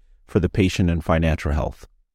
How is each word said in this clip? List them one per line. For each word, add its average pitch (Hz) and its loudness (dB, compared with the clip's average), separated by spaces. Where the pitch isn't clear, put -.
for - -2
the 87 2
patient 95 2
and 85 -2
financial 80 0
health. 60 -6